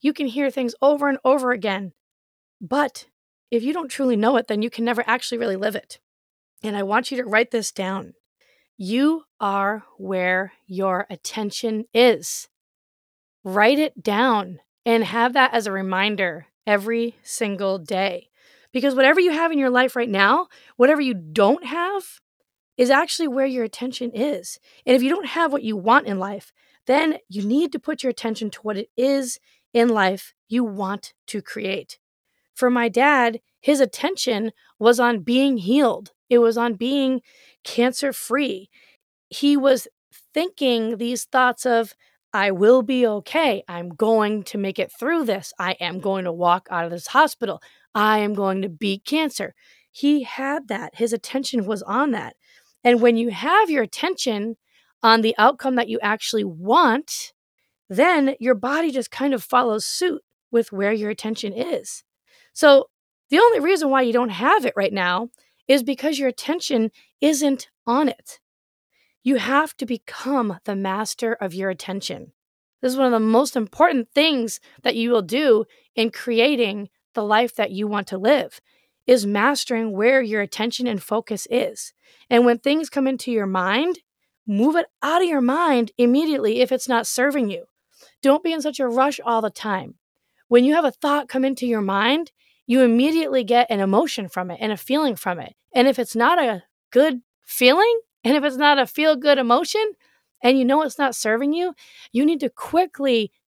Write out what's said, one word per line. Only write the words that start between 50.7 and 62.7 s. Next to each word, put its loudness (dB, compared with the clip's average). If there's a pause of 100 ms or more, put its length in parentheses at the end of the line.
His -2
attention -4
was -6
on -2
that. -8 (460)
And 4
when 6
you -2
have 2
your 0
attention -4 (460)
on 6
the 2
outcome 2
that -2
you -4
actually -4
want, 0 (540)
then 2
your 2
body -2
just -6
kind -2
of -4
follows 0
suit -4 (260)
with 0
where -2
your -4
attention -8
is. -8 (500)
So 6 (400)